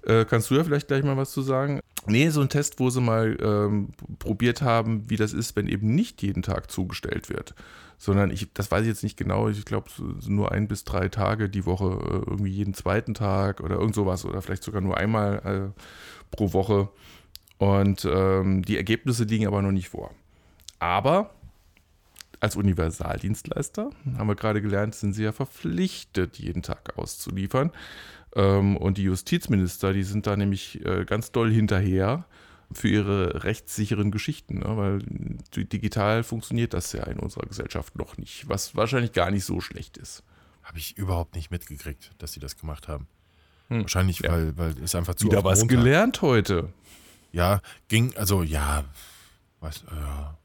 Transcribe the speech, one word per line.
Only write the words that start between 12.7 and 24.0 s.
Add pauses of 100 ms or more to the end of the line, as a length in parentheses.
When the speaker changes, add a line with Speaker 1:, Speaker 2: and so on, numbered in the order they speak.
Speaker 1:
zweiten
Tag
oder
irgend
sowas
oder
vielleicht
sogar
nur
einmal,
äh, (540)
pro
Woche. (680)
Und,
ähm,
die
Ergebnisse
liegen
aber
noch
nicht
vor. (720)
Aber (1120)
als
Universaldienstleister, (260)